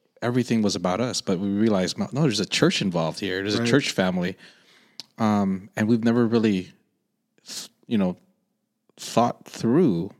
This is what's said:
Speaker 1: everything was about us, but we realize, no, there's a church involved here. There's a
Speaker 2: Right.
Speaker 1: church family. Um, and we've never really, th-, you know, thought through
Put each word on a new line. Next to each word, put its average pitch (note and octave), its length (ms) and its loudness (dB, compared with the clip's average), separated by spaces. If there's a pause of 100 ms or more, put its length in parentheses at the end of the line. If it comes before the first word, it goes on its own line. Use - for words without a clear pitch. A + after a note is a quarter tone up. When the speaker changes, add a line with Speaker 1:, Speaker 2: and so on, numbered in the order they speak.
(220)
Speaker 1:
everything A#2+ 400 0
was F#2+ 160 0
about F2+ 240 -2
us, A#2+ 180 -4
but F#2 200 -2
we G2+ 100 -2
realize, G2+ 480 2
no, G2+ 160 -6
there's B2+ 260 0
a F#2+ 60 -2
church - 360 0
involved E2 380 -2
here. F#2+ 220 -4
There's G#2 140 -2
a A2+ 80 -2
Speaker 2:
Right. A#2+ 60 -2
Speaker 1:
church C#3 220 2
family. F#2 460 -2 (800)
Um, G2+ 580 0
and G#2+ 140 0
we've A2+ 160 2
never A#2 200 4
really, G#2+ 460 2 (760)
th-, - 240 -14 (180)
you A#2 100 0
know, F#2 180 2 (840)
thought - 480 0
through A2+ 760 0